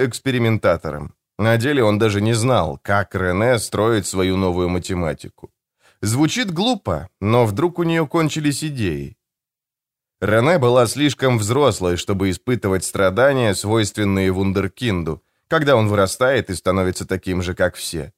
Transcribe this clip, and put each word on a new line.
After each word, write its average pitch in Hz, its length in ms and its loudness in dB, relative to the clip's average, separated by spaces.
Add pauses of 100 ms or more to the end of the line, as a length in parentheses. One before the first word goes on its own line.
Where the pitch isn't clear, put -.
экспериментатором. 107 1080 -2 (240)
На 113 180 2
деле 131 280 2
он 104 140 2
даже 104 220 2
не 113 140 0
знал, 107 480 0
как 101 320 -2
Рене 98 440 2
строит 107 480 0
свою 92 300 0
новую 90 320 0
математику. 87 840 -6 (500)
Звучит 156 500 0
глупо, 160 580 -4 (120)
но 113 260 2
вдруг 147 320 -2
у 175 60 -2
неё 165 220 0
кончились 151 580 -2
идеи. 92 520 -4 (1040)
Рене 117 380 2
была 123 280 4
слишком 131 520 0
взрослой, 104 580 2
чтобы 98 340 -2
испытывать 95 540 -2
страдания, 113 680 2
свойственные 98 800 0
вундеркинду, 95 880 -4 (260)
когда 143 280 2
он 107 120 2
вырастает 104 640 0
и 92 40 -4
становится 92 520 -2
таким 92 360 -4
же, 87 120 -6
как 90 220 -2
все. - 420 -10